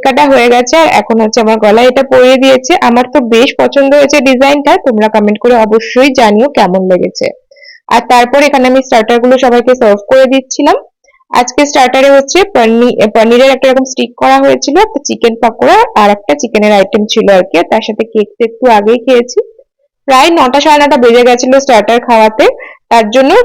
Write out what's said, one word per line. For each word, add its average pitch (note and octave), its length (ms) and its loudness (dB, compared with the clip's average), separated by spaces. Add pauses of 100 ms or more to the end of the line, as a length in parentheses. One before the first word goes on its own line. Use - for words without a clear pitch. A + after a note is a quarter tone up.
কাটা C4+ 200 0
হয়ে B3+ 240 2
গেছে, B3 280 0
আর D#4+ 100 2
এখন A3 340 -2
হচ্ছে A3 200 -2
আমার A3 180 0
গলায় A3 300 2
এটা B3+ 140 0
পরিয়ে C4 340 2
দিয়েছে। C4 460 0
আমার B3 220 0 (100)
তো D4+ 60 0
বেশ A#3 380 0
পছন্দ C4+ 360 0
হয়েছে D4 260 2
ডিজাইনটা, C#4 560 0
তোমরা G#3+ 320 -2
কমেন্ট G#3+ 300 -2
করে B3 160 0
অবশ্যই A3+ 640 0
জানিও A3 300 2
কেমন F#3+ 340 -2 (100)
লেগেছে। F3+ 340 -4 (680)
আর A#3 160 0
তারপর B3 340 2
এখানে C4+ 260 0
আমি C4 140 0
স্টার্টার A#3+ 380 -2
গুলো B3+ 180 2
সবাইকে B3 360 0
সার্ভ G#3+ 240 0 (100)
করে C4 180 2
দিচ্ছিলাম। C4+ 500 -2 (540)
আজকে B3 360 -2
স্টার্টারে C4+ 440 0
হচ্ছে C#4 340 2
পনি-, A#3 680 0
পনিরের A#3+ 400 2
একটা C4+ 180 0
এরকম C4 160 0
স্টিক B3 320 -8
করা C4+ 220 0
হয়েছিল, C4+ 400 -2
একটা G#4+ 260 -2
চিকেন A3+ 380 -4
পকোড়া C4+ 420 0 (120)
আর G#3+ 140 2
একটা D4+ 240 -2
চিকেনের G#3+ 380 -2
আইটেম G3+ 340 0
ছিল G3 260 0
আর F#3 100 2
কি, F#3 160 -4
আর F3 120 0
তার A3+ 100 -2
সাথে A3 240 -6
কেক G#3+ 240 -4 (100)
তো A#3 60 -2
একটু A#3 260 -2
আগেই A3 280 0
খেয়েছি। A#3+ 420 -2 (680)
প্রায় C#4 240 2
নটা C#4 300 0
সাড়ে D4 260 2
নটা C#4+ 100 0
বেজে A#3+ 260 2
গেছিল B3+ 380 2
স্টার্টার A#3 400 0
খাওয়াতে, A3 460 0 (420)
তার A3+ 220 0
জন্য C4+ 240 2 (100)